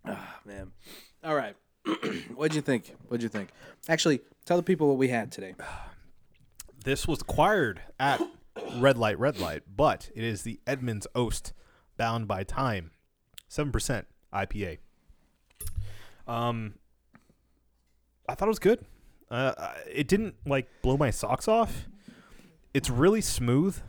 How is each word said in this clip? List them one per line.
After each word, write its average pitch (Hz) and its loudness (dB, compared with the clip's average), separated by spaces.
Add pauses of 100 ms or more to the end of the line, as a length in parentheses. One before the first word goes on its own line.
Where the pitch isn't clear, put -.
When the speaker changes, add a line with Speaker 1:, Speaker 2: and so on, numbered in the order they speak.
Speaker 1:
Ah, - -10
man. 98 -14 (520)
All 156 0
right. 107 -2 (300)
<clears throat> - 0 (400)
What'd 156 0
you 151 0
think? - 0 (120)
What'd 120 -2
you 117 -2
think? 101 -8 (380)
Actually, 156 4 (240)
tell 175 4
the 175 2
people 165 2
what 139 4
we 131 4
had 117 -2
today. 95 -12
Speaker 2:
<sighs> - -12 (1200)
This 135 0
was 185 0
acquired 185 2 (200)
at - 4 (580)
Red 127 8
Light, 107 0
Red 135 0
Light, 76 -4 (160)
but 135 2
it 113 -6
is 113 -2
the - -10
Edmonds 123 -4
Oast 120 -2 (440)
Bound 113 0
by 98 -2
Time, 104 -2 (580)
seven 147 -2
percent 110 -2 (260)
I 98 -2
P 101 -4
A. 80 -8 (1500)
Um, 117 -2 (1500)
I 127 -6
thought 196 0
it - 4
was 220 2
good. 220 4 (460)
Uh, 127 0
I, - -10 (180)
it 135 0
didn't, 208 2 (140)
like, 139 0 (140)
blow 135 2
my 139 4
socks - -2
off. 220 2 (840)
It's 135 0
really 170 4
smooth. 135 2 (120)